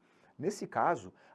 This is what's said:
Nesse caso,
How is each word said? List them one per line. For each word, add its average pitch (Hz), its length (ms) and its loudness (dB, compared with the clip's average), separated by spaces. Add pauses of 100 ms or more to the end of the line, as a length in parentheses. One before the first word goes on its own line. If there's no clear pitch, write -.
(380)
Nesse 185 280 -4
caso, 120 460 2 (220)